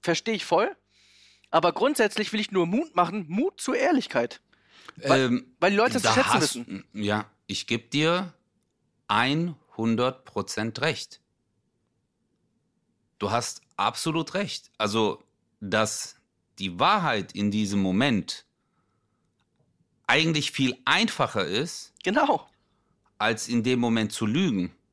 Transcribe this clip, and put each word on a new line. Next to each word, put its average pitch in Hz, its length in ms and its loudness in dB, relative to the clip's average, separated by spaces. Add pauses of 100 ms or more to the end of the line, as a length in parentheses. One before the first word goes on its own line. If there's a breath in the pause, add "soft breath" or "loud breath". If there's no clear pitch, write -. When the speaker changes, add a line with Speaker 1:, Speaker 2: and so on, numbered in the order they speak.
Speaker 1:
verstehe 175 340 -2
ich 202 100 -6
voll. 220 320 0 (720 soft breath)
Aber 165 220 4
grundsätzlich 214 600 0
will 214 80 -2
ich 208 100 -6
nur 185 160 2
Mut 269 300 -2
machen, 180 320 0
Mut 233 320 -2
zur - 160 -2
Ehrlichkeit. 233 640 0 (560 loud breath)
Weil, 135 300 2
Speaker 2:
Ähm, 123 340 0
Speaker 1:
weil 175 100 4
die 202 60 0
Leute 233 180 4
das 254 80 0
zu 117 60 4
Speaker 2:
da - 60 6
Speaker 1:
schätzen 254 200 4
Speaker 2:
hast 269 80 4 (140)
Speaker 1:
wissen. 147 360 -10
Speaker 2:
Ja, 104 380 -2 (160)
ich - 200 -6
geb - 260 -4
dir 170 420 0 (1400)
hundert 117 480 0
Prozent - 560 -6
recht. - 400 -6 (2000)
Du 101 120 -2
hast 117 300 -2 (160)
absolut 156 580 -2
recht. - 440 -6
Also, 107 440 0 (380)
dass 107 560 -2 (420)
die 90 200 -8
Wahrheit 151 540 0
in 101 180 0
diesem 104 300 0
Moment 98 640 0 (1600)
eigentlich 151 460 2
viel 131 320 0
einfacher 143 600 0
ist 113 480 -6 (120)
Speaker 1:
Genau. 233 440 0 (720)
Speaker 2:
als 110 300 -2
in 120 140 0
dem 123 180 0
Moment 113 320 0
zu - 140 -4
lügen. 110 460 0 (200)